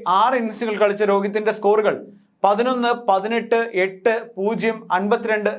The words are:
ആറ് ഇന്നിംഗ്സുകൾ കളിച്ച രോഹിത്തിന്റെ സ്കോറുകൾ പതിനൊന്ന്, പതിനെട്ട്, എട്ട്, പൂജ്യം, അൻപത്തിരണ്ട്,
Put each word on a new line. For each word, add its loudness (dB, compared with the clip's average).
ആറ് 4
ഇന്നിംഗ്സുകൾ -4
കളിച്ച 2
രോഹിത്തിന്റെ 0
സ്കോറുകൾ 2
പതിനൊന്ന്, 2
പതിനെട്ട്, 0
എട്ട്, 0
പൂജ്യം, -2
അൻപത്തിരണ്ട്, 0